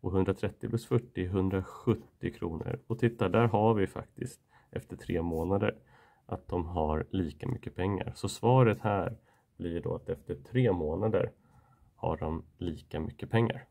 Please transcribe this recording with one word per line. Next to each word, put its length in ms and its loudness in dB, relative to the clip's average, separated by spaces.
Och 100 -4
hundratrettio 580 0
plus 180 -4
fyrtio 380 0
är 40 -4
hundrasjuttio 1000 -2
kronor. 560 -6
Och 120 -4
titta, 300 2
där 180 6
har 260 4
vi 140 2
faktiskt 520 -10
efter 220 -10
tre 240 -4
månader 540 0
att 220 -10
de 180 -2
har 440 0
lika 380 -4
mycket 280 -6
pengar. 400 -2
Så 140 -4
svaret 500 4
här 380 0
blir 240 -4
då 140 -4
att 140 -12
efter 260 -6
tre 360 0
månader 600 0
har 220 -2
de 260 -4
lika 420 -6
mycket 300 -8
pengar. 420 2